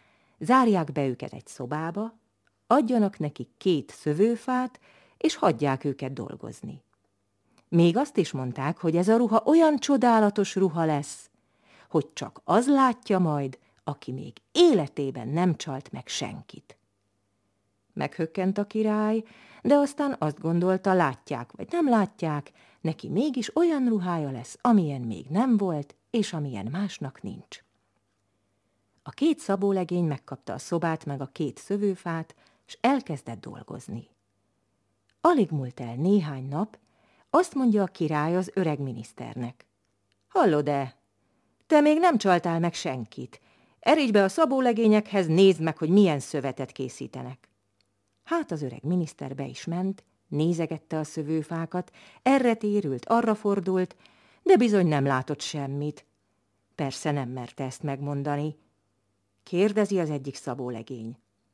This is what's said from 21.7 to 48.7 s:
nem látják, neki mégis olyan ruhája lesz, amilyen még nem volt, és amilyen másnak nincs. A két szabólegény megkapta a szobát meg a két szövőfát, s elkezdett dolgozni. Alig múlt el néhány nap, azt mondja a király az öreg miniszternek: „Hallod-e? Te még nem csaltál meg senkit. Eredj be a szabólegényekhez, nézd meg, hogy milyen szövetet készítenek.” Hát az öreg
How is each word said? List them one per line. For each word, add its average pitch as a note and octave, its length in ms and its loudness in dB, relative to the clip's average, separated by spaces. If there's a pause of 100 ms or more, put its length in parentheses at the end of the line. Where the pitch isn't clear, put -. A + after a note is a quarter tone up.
nem E4 180 0
látják, F3 640 0 (280)
neki D#3+ 280 -6
mégis A#3+ 480 -2
olyan D4+ 320 2
ruhája F3 420 -2
lesz, B2+ 300 -12
amilyen E3 400 2
még A2+ 260 -8
nem A3 300 2
volt, E3+ 380 -2 (160)
és A3 220 -2
amilyen C3+ 340 -6
másnak D3 560 -6
nincs. - 400 -14 (1400)
A - 80 -16
két D4+ 280 0
szabólegény F#3 640 0
megkapta - 480 -6
a F#2+ 60 -8
szobát E3 460 -4
meg C#3 160 -8
a C3+ 120 -10
két - 260 -6
szövőfát, F#3 760 -4 (300)
s - 160 -20
elkezdett E3 600 -2
dolgozni. - 680 -14 (1120)
Alig D4 300 4
múlt C3+ 300 -6
el A#2+ 140 -8
néhány D3 540 0
nap, D#3+ 300 -6 (520)
azt F4+ 240 2
mondja A#3 280 2
a F#3 40 0
király D#3 500 -2
az F#3 180 -2
öreg D#3+ 240 0
miniszternek: A#2+ 880 -10 (600)
„Hallod-e? D3 680 2 (720)
Te D4+ 140 6
még D4+ 180 4
nem E4 200 4
csaltál F3 420 2
meg E3+ 140 0
senkit. B2+ 640 -10 (400)
Eredj C#4+ 300 4
be G3+ 120 6
a F#3+ 60 4
szabólegényekhez, A3 1000 2
nézd E3+ 340 6
meg, D#3+ 180 -4
hogy D#3+ 120 -2
milyen F3+ 300 6
szövetet C3 520 -6
készítenek.” B2+ 760 -12 (760)
Hát E4 260 -4
az D#3 120 -6
öreg B2+ 200 -10